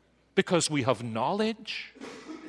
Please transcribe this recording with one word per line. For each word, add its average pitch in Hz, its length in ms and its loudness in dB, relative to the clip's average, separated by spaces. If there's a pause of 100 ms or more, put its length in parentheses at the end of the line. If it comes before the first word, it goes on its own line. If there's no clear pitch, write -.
(340)
Because 160 360 4
we 147 140 2
have 117 200 2
knowledge. 175 920 -2 (560)